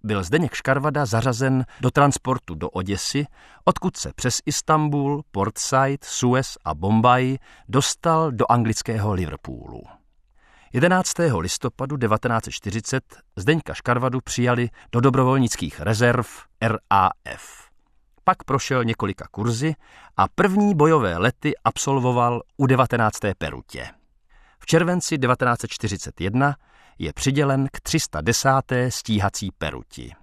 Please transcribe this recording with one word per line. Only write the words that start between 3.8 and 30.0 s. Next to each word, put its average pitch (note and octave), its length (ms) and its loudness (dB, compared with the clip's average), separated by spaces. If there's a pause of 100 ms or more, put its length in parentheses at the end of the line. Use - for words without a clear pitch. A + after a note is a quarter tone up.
se - 180 -10
přes - 300 -2
Istanbul, D3 880 0
Port G2 260 -2
Said, C3+ 460 0
Suez - 640 0
a D#2+ 100 -4
Bombaj B2 640 4 (320)
dostal D#3+ 640 0
do A#2 200 0
anglického A2 640 0
Liverpoolu. - 680 -8 (920)
Jedenáctého E3+ 680 2
listopadu C3 580 -6
devatenáct A2+ 460 0
set - 80 -12
čtyřicet A2 520 -6 (320)
Zdeňka D3 380 0
Škarvadu B2 480 -2
přijali A#2+ 480 0 (220)
do - 80 2
dobrovolnických B2+ 800 2
rezerv A#2 480 2 (340)
R G#2+ 160 0 (120)
A F#2+ 200 6 (160)
F. - 440 -18 (540)
Pak - 200 0
prošel C3 400 -2
několika A2 480 -4
kurzy A#2+ 440 -4 (420)
a F#2+ 180 4
první G3+ 400 4
bojové D3 420 4
lety B2 360 0 (100)
absolvoval B2 800 0 (160)
u C3+ 80 4
devatenácté A#2 680 2
perutě. B1+ 520 -10 (720)
V - 60 -20
červenci E3 520 0
devatenáct B2 440 0
set - 100 -8
čtyřicet - 500 -8
jedna B2+ 340 0 (440)
je D2+ 140 -6
přidělen C3+ 580 0
k - 100 -12
tři - 180 -2
sta - 220 -6
desáté B2+ 720 0
stíhací G2+ 680 -2
peruti. B1 640 -10